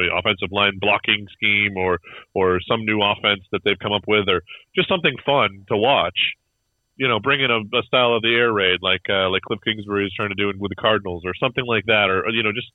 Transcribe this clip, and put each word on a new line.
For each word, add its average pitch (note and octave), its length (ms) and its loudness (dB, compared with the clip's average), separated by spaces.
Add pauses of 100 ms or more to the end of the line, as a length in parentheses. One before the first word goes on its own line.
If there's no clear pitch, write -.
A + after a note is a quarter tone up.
(160)
offensive F#2+ 360 -2
line G2+ 280 0
blocking G#2 520 0
scheme G2+ 440 0
or, F#2 220 0 (340)
or F#2 360 2
some A2+ 160 -2
new G#2+ 180 0
offense G2+ 380 0 (100)
that G2 140 -4
they've G2+ 160 0
come G#2 120 -4
up G#2 140 -2
with, G#2 220 2
or F#2 140 2 (340)
just F#3 120 0
something E3 280 0 (100)
fun G2+ 420 0
to A2+ 80 0
watch, G#2 600 0 (600)
you C3 120 -2
know, A2+ 120 2
bring C#3 200 0
in B2+ 100 2
a, A2+ 80 2 (180)
a A2+ 80 2
style B2 300 2
of A2 80 0
the A2+ 120 2
air A#2 180 4
raid F#2 300 2
like, F#2 260 0
uh, F#2+ 220 2
like F#2+ 120 0
Cliff A2 220 -6
Kingsbury G#2 420 -2
is F#2 100 -6
trying G#2 140 -2
to G2 40 -8
do G2+ 240 -2
with G2 120 -6
the F#2+ 60 -10
Cardinals G2 480 0
or F2+ 100 -4
something B2+ 320 -4
like A2 200 0
that, G#2+ 220 4
or, F#2+ 220 0
you A2+ 120 0
know, G#2+ 100 0
just, B2 220 -8